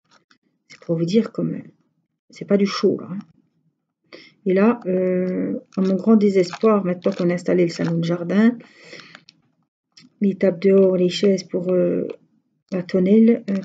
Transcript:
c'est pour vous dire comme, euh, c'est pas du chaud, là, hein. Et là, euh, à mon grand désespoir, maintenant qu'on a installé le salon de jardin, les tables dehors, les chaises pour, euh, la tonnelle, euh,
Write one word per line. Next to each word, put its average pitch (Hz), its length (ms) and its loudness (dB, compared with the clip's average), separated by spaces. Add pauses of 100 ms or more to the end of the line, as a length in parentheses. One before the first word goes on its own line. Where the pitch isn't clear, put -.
(680)
c'est - 140 -20
pour 170 160 -4
vous 165 80 -4
dire 202 260 0
comme, 165 240 -6
euh, - 80 -12 (680)
c'est - 160 -20
pas 202 100 2
du 202 100 2
chaud, - 340 -2
là, - 120 -16
hein. 196 60 -10 (1300)
Et 185 100 0
là, 220 320 2
euh, 185 720 -2 (200)
à 190 60 0
mon 190 120 0
grand 220 220 4
désespoir, 196 680 0
maintenant 180 280 -4
qu'on 180 180 -2
a 175 40 -2
installé 175 280 0
le 170 80 0
salon 165 280 -4
de 165 60 -2
jardin, 180 540 0 (1600)
les 196 140 0
tables 185 240 0
dehors, 190 380 4
les 180 140 0
chaises 190 340 0
pour, 180 260 -6
euh, 180 380 0 (640)
la 180 100 -4
tonnelle, 220 680 4
euh, 196 140 -4